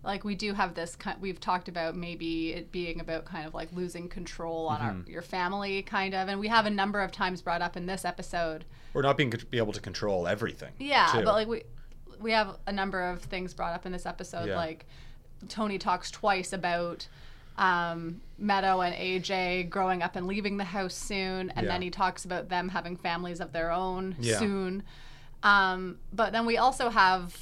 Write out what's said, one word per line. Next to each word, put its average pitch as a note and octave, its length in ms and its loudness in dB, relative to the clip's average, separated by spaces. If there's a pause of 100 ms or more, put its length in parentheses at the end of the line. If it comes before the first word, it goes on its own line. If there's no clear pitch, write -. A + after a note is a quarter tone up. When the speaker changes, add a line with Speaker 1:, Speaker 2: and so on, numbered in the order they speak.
Speaker 1:
like, G3 220 -4
we G#3 100 -2
do G3+ 200 -2
have F#3+ 200 0
this E3+ 220 -6
ki-, G3 240 -6
we've F#3 200 -6
talked F3+ 280 -2
about E3+ 280 -2
maybe E3 560 -4
it F3 180 -8
being E3+ 300 -4
about E3 240 -4
kind E3 220 -8
of, D#3+ 80 -12
like, D#3+ 180 -8
losing F3 360 -6
control E3 600 -6
on D3+ 140 0
our, C#3 100 -2
Speaker 2:
Mm-hmm. F2+ 180 -8
Speaker 1:
your D#2+ 120 -8
family, G3 600 -2
kind G3 320 0
of, F#3+ 140 0
and G3 100 -2
we G#3 100 -2
have A3 180 6
a G#3+ 40 2
number G3+ 300 2
of F#3+ 100 0
times F#3 320 0
brought E3+ 200 0
up F3 140 -2
in F3 100 -6
this F#3 180 -4
episode. E3+ 600 -2 (260)
Speaker 2:
Or C#3+ 100 2
not C#3 140 8
being, C#3 160 4 (180)
be B2 80 0
able G#2+ 140 4
to G2+ 80 -4
control F#2+ 480 0
everything, F2 500 -2
Speaker 1:
Yeah, C4 320 6
Speaker 2:
too. - 140 4
Speaker 1:
but, G#3+ 80 6
like, G#3+ 160 4
we, A#3 140 -2 (580)
we A3 120 0
have G#3+ 340 2
a - 60 -4
number G3 300 0
of F3+ 200 -2
things F3+ 320 -6
brought F3 200 -2
up F3 120 -8
in F#3 60 -6
this F3+ 120 -6
episode, F3 460 -6
Speaker 2:
Yeah. F#3+ 60 2
Speaker 1:
like, D#3+ 280 -2 (640)
Tony G#3 300 -2
talks F3+ 320 0
twice G3 440 2
about, F3 520 0 (520)
um, E3+ 640 2 (180)
Meadow F#3+ 440 6
and F3 120 2
A F#3 240 0
J F#3 460 2
growing F#3 380 2
up E3+ 140 0
and F3+ 100 -2
leaving G3+ 320 0
the G3+ 60 0
house F#3 300 -2
soon, F#3 560 -2
and - 160 -2
Speaker 2:
Yeah. F3+ 60 2
Speaker 1:
then F3+ 100 0
he F3+ 80 -2
talks F#3 340 0
about F3+ 260 -4
them F3+ 200 0
having F3+ 260 -4
families F3 440 -2
of E3+ 120 -6
their E3 180 0
own F#3 500 -2
Speaker 2:
Yeah. A#2 180 4
Speaker 1:
soon. G3 440 0 (600)
Um, F#3 560 4 (140)
but G3 200 2
then A3+ 140 2
we A3+ 100 2
also B3 320 4
have F#3 540 6